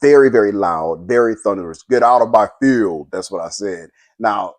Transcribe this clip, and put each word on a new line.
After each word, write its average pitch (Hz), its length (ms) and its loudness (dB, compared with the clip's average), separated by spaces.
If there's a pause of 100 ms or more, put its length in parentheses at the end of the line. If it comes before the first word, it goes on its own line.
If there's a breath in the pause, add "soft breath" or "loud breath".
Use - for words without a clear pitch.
Very, 139 280 6
very 110 220 2
loud, 85 560 -4
very 117 280 0
thunderous. 95 540 -6
Get 123 140 2
out 120 180 4
of 117 80 0
my 110 180 2 (140)
field. 101 500 0
That's 92 180 -10
what 92 120 -8
I 82 80 -10
said. 87 400 -10 (280)
Now, 101 400 -4